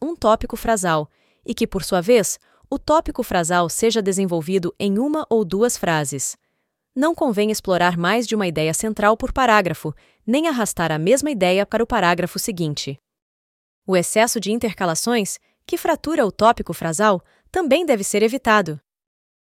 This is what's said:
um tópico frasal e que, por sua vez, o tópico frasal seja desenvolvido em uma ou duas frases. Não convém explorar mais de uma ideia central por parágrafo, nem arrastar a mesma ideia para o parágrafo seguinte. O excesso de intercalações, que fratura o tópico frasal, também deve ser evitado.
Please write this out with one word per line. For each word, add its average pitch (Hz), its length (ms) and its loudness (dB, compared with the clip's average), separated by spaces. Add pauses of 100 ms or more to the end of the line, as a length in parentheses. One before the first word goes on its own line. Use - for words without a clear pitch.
um 320 160 -6
tópico 226 400 0
frasal 180 540 -2 (340)
e - 80 -6
que, 226 140 -2
por 185 180 -6
sua 185 160 0
vez, 208 380 2 (320)
o 277 80 -4
tópico 302 440 0
frasal 175 460 0
seja 226 320 0
desenvolvido 185 800 -2
em 202 180 0
uma 302 300 -2
ou 226 160 2
duas 196 320 0
frases. 151 580 -2 (640)
Não 311 180 2
convém 214 360 0
explorar 175 460 0
mais 202 300 0
de 226 80 -4
uma 202 140 0
ideia 156 240 -2
central 214 440 0
por 254 160 -6
parágrafo, 208 600 2 (320)
nem 302 220 2
arrastar 208 420 -2
a 156 80 -2
mesma 269 320 2
ideia 190 360 2
para 226 180 -2
o - 20 -2
parágrafo 180 520 0
seguinte. 156 600 -6 (880)
O 190 100 2
excesso 220 440 2
de 196 100 -4
intercalações, 214 880 -2 (280)
que 349 100 -4
fratura 311 500 0
o 180 60 -2
tópico 214 400 2
frasal, 175 500 0 (300)
também 339 320 2
deve 240 180 0
ser 202 200 -2
evitado. 214 580 0 (760)